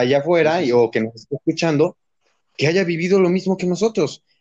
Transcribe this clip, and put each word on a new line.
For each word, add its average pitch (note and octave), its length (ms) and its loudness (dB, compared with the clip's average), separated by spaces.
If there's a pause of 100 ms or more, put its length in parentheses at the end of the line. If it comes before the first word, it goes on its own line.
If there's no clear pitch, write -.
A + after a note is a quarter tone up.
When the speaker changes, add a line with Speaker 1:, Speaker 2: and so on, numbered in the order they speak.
Speaker 1:
allá C#3 120 2
afuera D#3+ 380 2
Speaker 2:
Sí, F3+ 60 -2
sí, - 20 -2
Speaker 1:
y, - 40 -2
Speaker 2:
sí. - 40 0
Speaker 1:
o A#2 180 4
que A2+ 100 0
nos A2+ 140 -6
esté - 200 -12
escuchando, D#3+ 600 -2 (600)
que C#3 100 0
haya F#3 160 2
vivido F3+ 380 0
lo F3+ 80 4
mismo F#3 260 0
que F#3 120 -4
nosotros. F3+ 560 -2 (180)